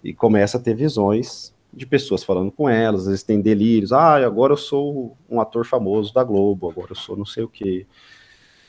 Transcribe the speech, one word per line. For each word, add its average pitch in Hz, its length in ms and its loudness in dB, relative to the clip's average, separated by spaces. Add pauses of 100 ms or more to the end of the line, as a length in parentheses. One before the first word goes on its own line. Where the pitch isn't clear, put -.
e 87 100 -10
começa 107 440 4
a - 20 -12
ter 120 140 0
visões 113 800 -2 (180)
de - 140 -16
pessoas 127 380 0
falando 95 280 -2
com 151 180 -2
elas, 110 320 0
às 92 60 -6
vezes 98 160 -2
tem 104 180 2
delírios, 107 520 2
"Ah, 151 240 6
agora 127 360 2
eu 143 40 2
sou 143 600 -6 (120)
um 117 120 -2
ator 117 240 -4
famoso 104 480 -2
da 127 100 2
Globo, 98 460 0
agora 87 220 -12
eu 92 40 -16
sou - 220 -12
não 101 80 -8
sei - 180 -8
o 117 40 -8
quê. 95 400 -6 (800)